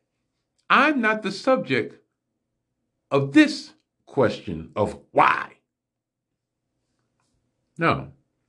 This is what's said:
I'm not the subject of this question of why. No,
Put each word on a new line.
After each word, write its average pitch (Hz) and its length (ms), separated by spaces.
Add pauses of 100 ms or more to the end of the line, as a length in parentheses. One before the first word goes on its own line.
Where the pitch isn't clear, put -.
(680)
I'm 269 300
not 214 220
the 196 100
subject 135 720 (1080)
of 139 220
this - 400 (320)
question 92 680
of 104 240 (120)
why. 71 420 (2250)
No, 165 340 (380)